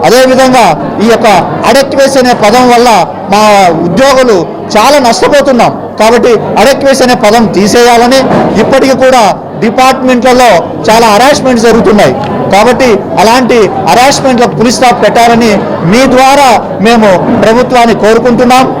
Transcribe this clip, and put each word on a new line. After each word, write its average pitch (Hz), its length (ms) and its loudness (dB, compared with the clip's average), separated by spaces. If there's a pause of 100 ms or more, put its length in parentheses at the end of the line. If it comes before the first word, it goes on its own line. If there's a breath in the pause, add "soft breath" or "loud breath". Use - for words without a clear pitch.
అదేవిధంగా 254 1000 0
ఈ 233 40 0
యొక్క 220 180 0 (420)
అడెక్వేషన్ 269 580 0
అనే 240 60 0
పదం 247 360 0
వల్ల 233 360 2 (280)
మా 202 360 2 (140)
ఉద్యోగులు 254 760 0 (200)
చాలా 269 220 2
నష్టపోతున్నాం, 247 840 0 (180)
కాబట్టి 226 340 2 (280)
అడెక్వేషన్ 269 500 0
అనే 240 40 2
పదం 220 300 0
తీసేయాలని, 240 760 2 (420)
ఇప్పటికీ 269 360 0
కూడా 254 360 2 (260)
డిపార్ట్మెంట్లలో 254 880 0 (400)
చాలా 226 180 2
హరాస్మెంట్స్ 240 580 0
జరుగుతున్నాయి, 214 480 2 (400)
కాబట్టి 233 460 0 (200)
అలాంటి 233 360 0 (340)
హరాస్మెంట్లకు 240 680 0
ఫుల్ 233 140 0
స్టాప్ 240 320 0
పెట్టాలని 233 480 0 (320)
మీ 240 320 0
ద్వారా 269 340 2 (320)
మేము 214 600 0
ప్రభుత్వాన్ని 233 540 0
కోరుకుంటున్నాం. 233 840 0